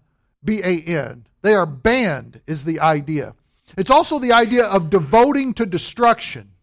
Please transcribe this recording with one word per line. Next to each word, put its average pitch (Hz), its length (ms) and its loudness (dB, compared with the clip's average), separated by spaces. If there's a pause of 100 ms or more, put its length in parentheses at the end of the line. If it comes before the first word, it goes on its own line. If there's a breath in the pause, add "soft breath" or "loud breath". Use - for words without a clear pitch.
(440)
B 208 200 -2
A 180 180 0
N. 127 440 -6 (160)
They 214 140 4
are 180 100 2
banned 147 840 -2
is 156 160 -8
the 160 160 -4
idea. 151 540 -2 (440 soft breath)
It's 190 140 -2
also 311 280 2
the 240 140 0
idea 240 320 2
of 185 240 -2
devoting 233 680 2
to 233 100 -2
destruction. 190 840 -2 (120)